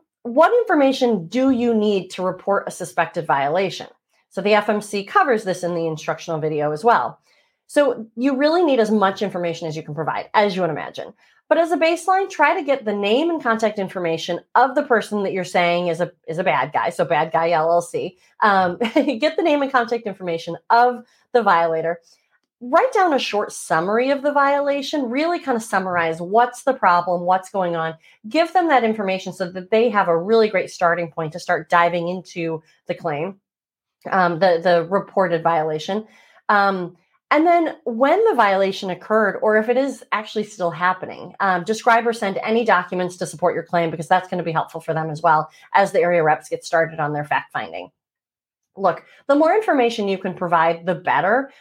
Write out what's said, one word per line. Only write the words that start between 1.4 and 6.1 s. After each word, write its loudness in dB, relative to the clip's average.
you 2
need 0
to -8
report -2
a -8
suspected -4
violation? 0
So -8
the 2
F 2
M 0
C -8
covers 2
this -4
in -2
the -2
instructional -6